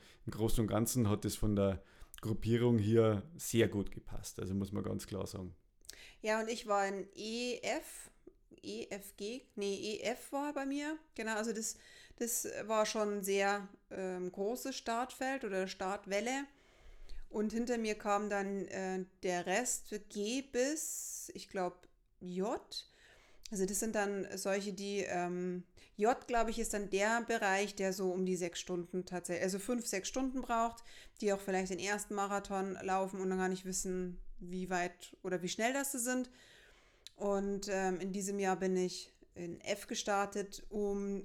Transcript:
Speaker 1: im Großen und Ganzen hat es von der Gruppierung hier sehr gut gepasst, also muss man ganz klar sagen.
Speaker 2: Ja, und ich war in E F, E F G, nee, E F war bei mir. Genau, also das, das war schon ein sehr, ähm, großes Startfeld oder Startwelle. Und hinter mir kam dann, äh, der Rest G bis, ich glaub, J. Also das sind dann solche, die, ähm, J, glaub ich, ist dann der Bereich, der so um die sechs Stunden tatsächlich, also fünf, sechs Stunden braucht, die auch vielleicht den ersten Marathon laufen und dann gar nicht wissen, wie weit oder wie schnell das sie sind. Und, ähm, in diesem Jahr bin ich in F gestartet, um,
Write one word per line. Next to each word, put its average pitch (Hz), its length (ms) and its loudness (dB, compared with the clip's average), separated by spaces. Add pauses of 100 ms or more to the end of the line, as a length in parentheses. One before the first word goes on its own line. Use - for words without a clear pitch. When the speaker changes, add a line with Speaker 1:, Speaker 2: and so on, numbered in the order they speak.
(260)
Speaker 1:
im 113 60 -4
Großen 110 300 4
und 107 60 4
Ganzen 110 420 4
hat 104 160 2
es 104 100 0
von 107 200 4
der 98 260 4 (400)
Gruppierung 117 560 4
hier 110 460 6 (120)
sehr 113 320 4
gut 98 240 0
gepasst, - 480 -8
also 95 140 -2
muss 98 180 0
man 101 120 -2
ganz 98 220 -4
klar 98 220 -4
sagen. 92 260 -8 (680)
Speaker 2:
Ja, 220 180 2
und 220 100 -2
ich 240 160 -4
war 202 220 4
in 196 260 -2
E 233 480 -4
F, - 480 -4 (540)
E 208 260 -6
F 196 280 -8
G, 226 240 -6 (140)
nee, 202 200 0
E 208 260 -4
F - 300 -4
war 285 220 -2
bei 277 120 -2
mir. 294 320 -2 (180)
Genau, 220 200 -2
also 226 160 0
das, 220 260 -4 (380)
das - 320 -2 (200)
war 214 180 4
schon 214 320 0
ein 202 60 -4
sehr, 196 440 2 (240)
ähm, 185 400 -4
großes 247 460 -2
Startfeld 254 680 -2
oder 190 240 0
Startwelle. 202 800 -2 (840)
Und 214 220 0
hinter 240 260 0
mir 214 180 0
kam 208 340 2
dann, 196 380 0
äh, 185 360 -2 (180)
der 175 240 0
Rest 220 480 0 (140)
G 220 340 -2
bis, - 920 -2
ich - 140 -12
glaub, 180 360 -2 (360)
J. 185 400 -2 (920)
Also 190 140 2
das 196 140 -2
sind 220 140 0
dann 202 320 0 (100)
solche, 196 380 0
die, 202 340 -2
ähm, 180 560 -2 (340)
J, 226 300 4
glaub 233 220 4
ich, 226 80 -2
ist - 160 -2
dann 208 160 -2
der 214 380 4
Bereich, 202 480 2
der 190 180 2
so 185 180 2
um 185 140 2
die 185 100 2
sechs 170 240 -2
Stunden 180 460 -4
tatsächlich, 175 380 -2
also 190 160 0
fünf, 233 260 -2
sechs 190 240 -2
Stunden 262 320 -2
braucht, 233 420 0 (380)
die 202 100 4
auch 196 80 2
vielleicht 190 320 0
den 180 80 -2
ersten 208 360 -2
Marathon 196 640 -2
laufen 190 400 0
und 190 80 2
dann 185 80 2
gar 185 100 2
nicht 185 160 0
wissen, 185 560 -2 (200)
wie 180 300 -6
weit 180 520 -2
oder 180 200 -2
wie 180 60 -2
schnell 226 260 2
das 269 180 0
sie 262 80 -2
sind. 254 300 0 (840)
Und, 202 540 0
ähm, 190 300 2
in 185 120 -2
diesem 202 280 -2
Jahr 190 180 4
bin 185 180 2
ich 180 380 0 (220)
in 170 260 -8
F - 260 -4
gestartet, 202 800 -2
um, 202 560 -2